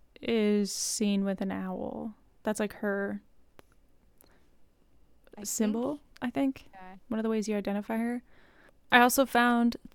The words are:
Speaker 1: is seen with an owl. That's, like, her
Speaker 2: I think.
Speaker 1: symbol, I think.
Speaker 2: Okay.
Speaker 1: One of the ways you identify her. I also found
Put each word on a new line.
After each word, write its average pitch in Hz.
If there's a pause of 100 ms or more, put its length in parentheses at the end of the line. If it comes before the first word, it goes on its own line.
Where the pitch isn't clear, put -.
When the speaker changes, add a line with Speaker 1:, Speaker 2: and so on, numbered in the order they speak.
(200)
Speaker 1:
is 208
seen 202
with 196
an 190
owl. 190 (280)
That's, 214
like, 208
her 202 (2250)
Speaker 2:
I 208
think. 202
Speaker 1:
symbol, 233 (220)
I 247
think. 269 (100)
Speaker 2:
Okay. 185 (140)
Speaker 1:
One 220
of 220
the 226
ways 220
you 214
identify 202
her. 240 (680)
I 247
also 247
found 240 (180)